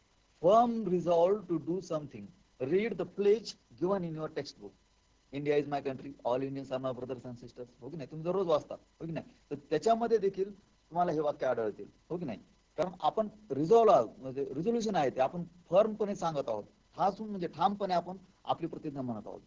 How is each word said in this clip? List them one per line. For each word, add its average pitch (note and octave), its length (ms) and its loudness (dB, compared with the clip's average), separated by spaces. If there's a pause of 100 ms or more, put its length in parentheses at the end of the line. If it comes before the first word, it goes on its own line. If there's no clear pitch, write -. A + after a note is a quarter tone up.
(440)
firm A3+ 400 6
resolve F3 520 4
to F3+ 220 -2
do D3+ 180 -4
something. D3+ 500 -8 (360)
Read F#3+ 280 2
the F3 160 -4 (140)
pledge G3+ 340 2 (280)
given F#3+ 200 2
in E3 140 -6
your D#3 120 -6
textbook. A#2 420 -10 (640)
India D3 260 0
is C#3+ 60 -2
my C#3+ 160 -2
country, C3+ 280 -6 (160)
all B2+ 140 2
Indians C3+ 300 -6
are C3 120 -4
my C3 120 -2
brothers B2 280 -8
and B2 200 -12
sisters." B2 240 -14 (140)
हो A#2+ 80 -14
की D#3+ 80 -10
नाही? C#3+ 140 -10
तुम्ही D#3 140 -10
दररोज F3+ 220 0
वाचता, D3 280 2
हो - 320 -14
की E3 60 -6
नाही? - 140 -8 (240)
तर C#3+ 60 -6 (140)
त्याच्यामध्ये A3+ 480 2
देखील G3 420 -2
तुम्हाला F3 520 -2
हे D3+ 80 0
वाक्य D3 260 0
आढळतील, A2 400 -2 (240)
हो E3+ 60 -4
की F3 80 -6
नाही? A2+ 140 -6 (380)
कारण F3+ 140 -2 (100)
आपण G#3 280 0 (220)
रिझॉल्व्ह F3 480 6
आहोत, A2 100 2 (100)
म्हणजे C3 360 -6
रिझोल्युशन G#3 420 0
आहे C#3 140 2
ते, - 100 -2
आपण E3+ 240 0 (260)
फर्मपणे G#3 440 2
सांगत D#3+ 340 -4
आहोत, G#2+ 160 -4 (320)
ठासून G3+ 320 0
म्हणजे G3 180 -6
ठामपणे F#3 480 0
आपण F3 220 -2 (280)
आपली D#3+ 220 -2
प्रतिज्ञा C#3+ 360 -6
म्हणत A2 240 -6
आहोत. F#2+ 200 -12